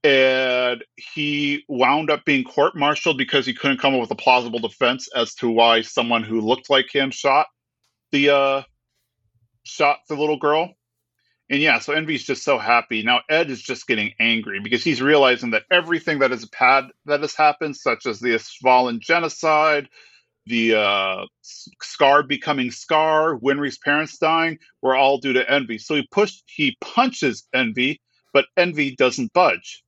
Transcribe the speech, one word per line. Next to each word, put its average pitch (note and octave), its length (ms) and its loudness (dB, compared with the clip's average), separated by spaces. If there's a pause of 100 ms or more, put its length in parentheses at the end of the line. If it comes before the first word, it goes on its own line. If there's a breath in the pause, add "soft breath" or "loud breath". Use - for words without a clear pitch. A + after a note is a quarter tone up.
And C3 800 2 (140)
he D3 720 -6
wound C#3+ 420 0
up D3 140 -2
being C#3 180 0
court-martialed D3 760 -2
because C3+ 260 -2
he C3+ 80 -6
couldn't C3+ 280 -2
come C3+ 140 0
up B2+ 60 0
with A2+ 100 -6
a A2 40 -4
plausible A#2+ 460 0
defense B2 540 -4
as A#2 220 -4
to A#2+ 140 -2
why A2+ 320 4
someone A#2 400 -2
who A2 180 -4
looked A#2+ 300 -2
like C3 240 0
him C3+ 160 0
shot B2+ 380 0 (600)
the, C#3+ 200 2
uh, C#3 320 2 (1000)
shot D3 340 -2 (100)
the D3+ 80 -6
little D3+ 220 -2
girl. D#3 340 0 (760)
And C#3 120 0
yeah, C3+ 160 2
so D3 160 -4
Envy's D3+ 300 -4
just C3+ 200 -6
so C3+ 140 2
happy. A#2 440 0
Now B2 280 0
Ed D#3+ 180 0
is B2+ 140 -10
just - 240 -10
getting G#2+ 340 -2
angry A2 400 -2
because A2 240 -4
he's C3+ 160 -2
realizing B2+ 520 2
that G#2+ 180 -2
everything E3 480 -2
that C3+ 120 2
has A2+ 240 -8
had, C3 340 2 (180)
that D3 140 -2
has D3 140 -6
happened, D3+ 400 0
such A#2+ 300 -4
as G#2+ 160 -6
the A#2+ 140 0
Ishvalan B2+ 680 0
genocide, D#3 880 0 (560 soft breath)
the, A2+ 300 0
uh, G2 500 0 (180)
S-, - 280 -20 (100)
Scar C#3+ 420 4
becoming C3+ 480 -4
Scar, D#3 680 0
Winry's C3+ 420 -2
parents D3+ 400 -2
dying, E3 400 0 (240 soft breath)
were C3 120 2
all C#3 220 4
due C3 160 -4
to B2 180 0
Envy. A#2+ 280 -2
So - 160 -6
he C#3 160 -2
pushed, G3+ 360 -2
he C#3+ 360 -4
punches - 720 -2
Envy, B2+ 480 -2 (320)
but C#3 100 4 (140)
Envy D3+ 360 -2
doesn't B2 380 0
budge. D3 560 0